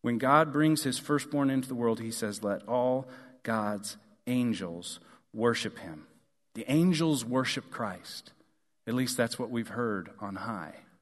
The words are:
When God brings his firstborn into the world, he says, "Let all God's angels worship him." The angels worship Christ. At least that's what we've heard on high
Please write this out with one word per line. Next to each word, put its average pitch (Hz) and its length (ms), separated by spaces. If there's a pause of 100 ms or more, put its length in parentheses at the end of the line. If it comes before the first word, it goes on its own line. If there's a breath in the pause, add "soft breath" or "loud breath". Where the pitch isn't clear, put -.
When 120 160
God 143 340
brings 151 320
his 127 140
firstborn 143 520
into 131 180
the 131 80
world, 117 240
he 113 120
says, 104 320
"Let 101 240
all 127 400 (360 loud breath)
God's 104 540 (280)
angels 98 760 (340 loud breath)
worship 113 460
him." 78 280 (480)
The 113 120
angels 156 560
worship 127 480
Christ. - 600 (560)
At 113 80
least 127 200
that's 117 240
what 120 100
we've 117 180
heard 104 520
on 98 160
high 95 400 (260)